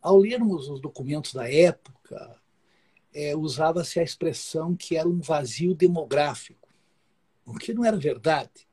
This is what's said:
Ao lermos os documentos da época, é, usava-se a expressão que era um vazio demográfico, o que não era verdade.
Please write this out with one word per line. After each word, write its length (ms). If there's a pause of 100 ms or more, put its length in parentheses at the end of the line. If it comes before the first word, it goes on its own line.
Ao 160
lermos 520
os 100
documentos 540
da 180
época, 880 (720)
é, 220
usava-se 640
a 40
expressão 720
que 220
era 140
um 100
vazio 560
demográfico, 960 (760)
o 100
que 180
não 100
era 140
verdade. 760